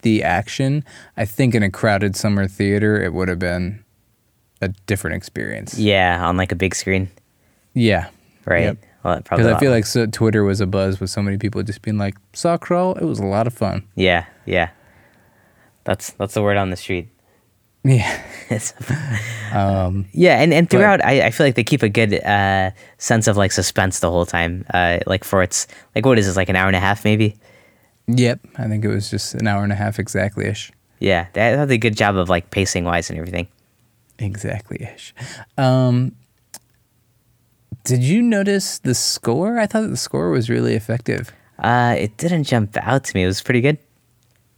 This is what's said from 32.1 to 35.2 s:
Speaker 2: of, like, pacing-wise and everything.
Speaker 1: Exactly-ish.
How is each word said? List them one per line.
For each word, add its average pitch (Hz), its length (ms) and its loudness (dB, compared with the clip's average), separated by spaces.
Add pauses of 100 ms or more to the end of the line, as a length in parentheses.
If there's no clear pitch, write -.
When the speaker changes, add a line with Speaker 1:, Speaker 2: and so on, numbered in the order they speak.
Speaker 2:
of, 90 120 0
like, 87 220 0
pacing-wise 87 580 -2
and 82 120 -8
everything. 87 260 -6 (720)
Speaker 1:
Exactly-ish. - 960 -10 (420)